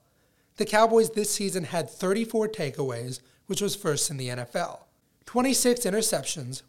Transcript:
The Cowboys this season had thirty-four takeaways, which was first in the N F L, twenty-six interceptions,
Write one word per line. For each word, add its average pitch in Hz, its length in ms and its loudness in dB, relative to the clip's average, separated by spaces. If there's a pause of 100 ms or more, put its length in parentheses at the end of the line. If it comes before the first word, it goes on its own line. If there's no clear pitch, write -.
(560)
The 208 100 0
Cowboys 226 440 6
this 208 200 -2
season 185 340 -2
had 165 240 -2
thirty-four 220 600 0
takeaways, 127 720 -6 (260)
which 190 160 -4
was 202 140 0
first - 340 -2
in 147 60 -6
the 127 120 -6
N 123 120 -6
F 120 160 -8
L, - 320 -6 (360)
twenty-six 247 580 2
interceptions, 170 880 -2